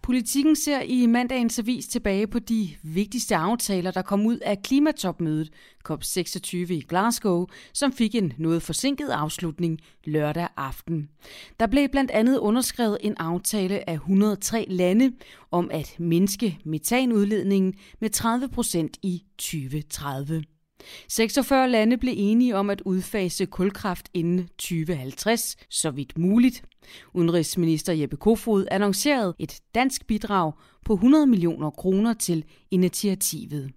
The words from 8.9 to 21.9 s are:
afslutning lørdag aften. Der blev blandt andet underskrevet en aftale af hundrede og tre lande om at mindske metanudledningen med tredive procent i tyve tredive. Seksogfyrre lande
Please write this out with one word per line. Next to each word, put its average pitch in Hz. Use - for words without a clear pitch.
afslutning 156
lørdag 151
aften. 147
Der 226
blev 269
blandt 277
andet 240
underskrevet 226
en 214
aftale 185
af 160
hundrede 196
og 190
tre 220
lande 190
om 175
at 151
mindske 175
metanudledningen 202
med 220
tredive 247
procent 175
i 180
tyve 147
tredive. 143
Seksogfyrre 254
lande 226